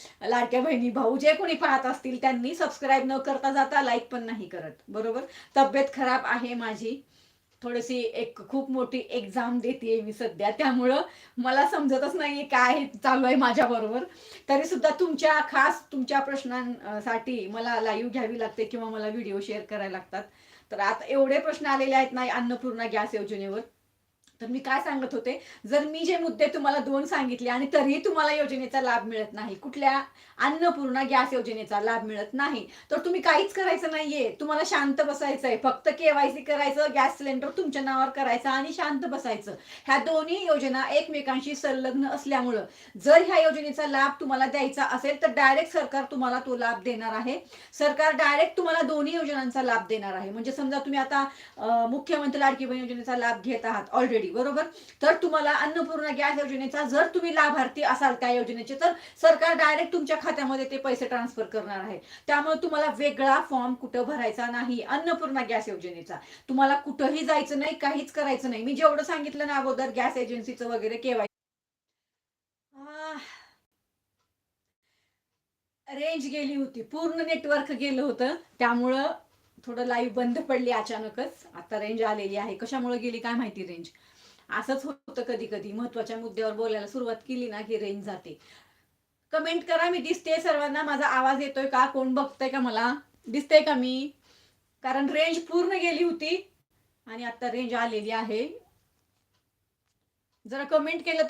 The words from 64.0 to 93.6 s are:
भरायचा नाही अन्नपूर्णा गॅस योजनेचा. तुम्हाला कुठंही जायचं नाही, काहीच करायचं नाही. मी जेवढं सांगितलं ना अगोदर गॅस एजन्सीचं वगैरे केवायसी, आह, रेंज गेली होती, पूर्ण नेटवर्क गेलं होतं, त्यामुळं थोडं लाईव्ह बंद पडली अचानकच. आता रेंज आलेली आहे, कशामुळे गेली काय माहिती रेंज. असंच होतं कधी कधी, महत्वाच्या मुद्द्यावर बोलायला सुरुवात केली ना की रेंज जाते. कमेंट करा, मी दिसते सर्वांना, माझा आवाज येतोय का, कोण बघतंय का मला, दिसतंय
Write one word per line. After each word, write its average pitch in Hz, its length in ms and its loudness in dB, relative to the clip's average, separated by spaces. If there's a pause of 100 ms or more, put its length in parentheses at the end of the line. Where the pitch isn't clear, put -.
भरायचा 240 440 -4
नाही 240 340 -4
अन्नपूर्णा 294 600 -2
गॅस 220 260 -2
योजनेचा. 175 480 -10 (320)
तुम्हाला 269 260 4
कुठंही 285 500 -2
जायचं 285 340 2
नाही, 311 160 -2
काहीच 294 380 -4
करायचं 262 380 -2
नाही. 226 140 -6
मी 285 80 -2
जेवढं 294 300 4
सांगितलं 294 440 -4
ना 285 80 -2
अगोदर 262 360 0
गॅस 254 260 0
एजन्सीचं 233 520 -6
वगैरे 226 280 -4
केवायसी, 226 380 -2 (1500)
आह, 302 380 -12 (2750)
रेंज 294 300 -4
गेली 285 280 -4
होती, 262 280 -6
पूर्ण 330 380 -4
नेटवर्क 294 520 0
गेलं 262 300 -2
होतं, 277 320 -2 (240)
त्यामुळं 247 540 2 (540)
थोडं 240 180 -6
लाईव्ह 240 300 -2
बंद 247 240 0
पडली 254 320 0
अचानकच. 220 840 -4
आता - 260 -8
रेंज 220 220 -2
आलेली 208 340 -2
आहे, 214 200 -4
कशामुळे 247 420 -4
गेली 233 200 -6
काय 233 140 -6
माहिती 208 340 -4
रेंज. 170 220 -14 (720)
असंच 269 260 -4
होतं 277 380 -10
कधी 226 240 -6
कधी, 202 260 -8
महत्वाच्या 226 460 -6
मुद्द्यावर 220 340 -4
बोलायला 214 340 -4
सुरुवात 226 300 -6 (120)
केली 247 220 -6
ना 208 100 -10
की 220 160 -6
रेंज 202 280 -6
जाते. 180 340 -12 (920)
कमेंट 330 320 0
करा, 330 260 2
मी 359 80 0
दिसते 320 420 0
सर्वांना, 294 420 0
माझा 285 240 0
आवाज 262 360 2
येतोय 269 240 -2
का, 269 200 4
कोण 262 280 0
बघतंय 277 340 -2
का 269 100 -4
मला, 240 360 0 (320)
दिसतंय 285 340 6